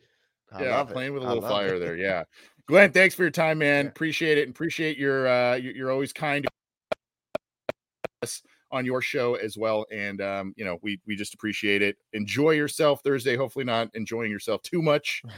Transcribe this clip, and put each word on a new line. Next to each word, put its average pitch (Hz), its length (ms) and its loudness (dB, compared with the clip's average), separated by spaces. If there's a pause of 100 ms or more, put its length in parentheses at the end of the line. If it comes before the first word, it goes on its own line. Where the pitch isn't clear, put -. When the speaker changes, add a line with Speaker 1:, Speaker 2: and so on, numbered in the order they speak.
(560)
Speaker 1:
I 131 100 -4
Speaker 2:
Yeah, 127 120 2
Speaker 1:
love 131 140 -2
it. - 20 -10
Speaker 2:
playing 127 220 -4
with 131 80 -6
a - 20 -4
Speaker 1:
I - 40 -4
Speaker 2:
little 117 120 0
Speaker 1:
love 107 100 -2
Speaker 2:
fire 101 260 0
Speaker 1:
it. - 20 -4
Speaker 2:
there. 85 180 -4
Yeah. 92 280 -2 (420)
Glenn, 185 240 8
thanks 185 240 4
for - 80 -2
your 156 80 2
time, 160 260 0
man. 143 280 2
Speaker 1:
Yeah. 139 40 -6
Speaker 2:
Appreciate 156 480 0
it. 147 60 4
And 127 80 -8
appreciate 151 480 -4
your, 135 280 2
uh, 123 280 4
you're, 127 180 -6
you're 131 180 -4
always 135 220 -2
kind 143 320 -2
to - 520 -10 (1200)
us - 220 -10 (280)
on 131 140 -2
your 127 160 0
show 123 320 0
as 107 240 -6
well. 107 340 0
And, 101 300 -6
um, 98 340 -4
you 110 80 -10
know, 90 200 -4
we, 101 240 -4
we 107 80 -4
just 101 180 -8
appreciate 101 480 0
it. 101 160 2 (160)
Enjoy 107 380 2
yourself 147 520 2
Thursday. 135 320 2
Hopefully 135 300 -2
not 117 300 0
enjoying 113 340 -4
yourself 104 320 -4
too 170 220 -2
much 147 400 2 (140)